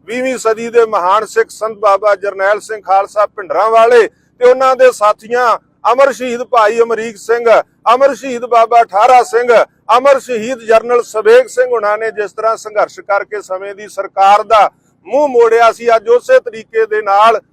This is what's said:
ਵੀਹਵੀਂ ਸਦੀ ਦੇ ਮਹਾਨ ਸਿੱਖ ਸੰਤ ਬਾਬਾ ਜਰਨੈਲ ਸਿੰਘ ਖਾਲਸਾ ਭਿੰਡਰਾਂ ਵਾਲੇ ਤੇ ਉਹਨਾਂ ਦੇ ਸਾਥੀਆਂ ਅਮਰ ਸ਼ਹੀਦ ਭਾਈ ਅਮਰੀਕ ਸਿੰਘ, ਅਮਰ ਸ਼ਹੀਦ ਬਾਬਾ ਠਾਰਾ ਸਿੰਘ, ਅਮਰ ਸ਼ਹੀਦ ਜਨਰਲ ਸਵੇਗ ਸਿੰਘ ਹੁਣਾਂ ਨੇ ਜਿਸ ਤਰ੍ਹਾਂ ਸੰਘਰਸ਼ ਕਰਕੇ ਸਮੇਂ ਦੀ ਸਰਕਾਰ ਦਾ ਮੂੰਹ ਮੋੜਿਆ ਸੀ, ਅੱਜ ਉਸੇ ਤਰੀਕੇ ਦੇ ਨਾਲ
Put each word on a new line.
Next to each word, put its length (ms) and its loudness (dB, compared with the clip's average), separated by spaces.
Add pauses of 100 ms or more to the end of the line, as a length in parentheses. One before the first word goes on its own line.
ਵੀਹਵੀਂ 300 -6
ਸਦੀ 320 -4
ਦੇ 160 2
ਮਹਾਨ 400 0
ਸਿੱਖ 240 -4
ਸੰਤ 280 -10
ਬਾਬਾ 360 0
ਜਰਨੈਲ 460 -4
ਸਿੰਘ 220 -14
ਖਾਲਸਾ 440 -2
ਭਿੰਡਰਾਂ 440 -4
ਵਾਲੇ 360 4
ਤੇ 440 -2
ਉਹਨਾਂ 260 2
ਦੇ 160 4
ਸਾਥੀਆਂ 640 -2 (360)
ਅਮਰ 200 2
ਸ਼ਹੀਦ 300 -8
ਭਾਈ 380 0
ਅਮਰੀਕ 360 -2
ਸਿੰਘ, 300 -4 (480)
ਅਮਰ 200 2
ਸ਼ਹੀਦ 300 -10
ਬਾਬਾ 400 2
ਠਾਰਾ 380 2
ਸਿੰਘ, 260 -4 (480)
ਅਮਰ 240 2
ਸ਼ਹੀਦ 400 -8
ਜਨਰਲ 420 0
ਸਵੇਗ 440 2
ਸਿੰਘ 240 -4
ਹੁਣਾਂ 280 -2
ਨੇ 120 -6
ਜਿਸ 220 -10
ਤਰ੍ਹਾਂ 240 -4
ਸੰਘਰਸ਼ 440 -6
ਕਰਕੇ 420 -6
ਸਮੇਂ 320 -12
ਦੀ 140 -18
ਸਰਕਾਰ 540 0
ਦਾ 280 2 (360)
ਮੂੰਹ 220 -2
ਮੋੜਿਆ 440 2
ਸੀ, 240 -2
ਅੱਜ 120 -4
ਉਸੇ 320 2
ਤਰੀਕੇ 460 -6
ਦੇ 160 -4
ਨਾਲ 380 2 (120)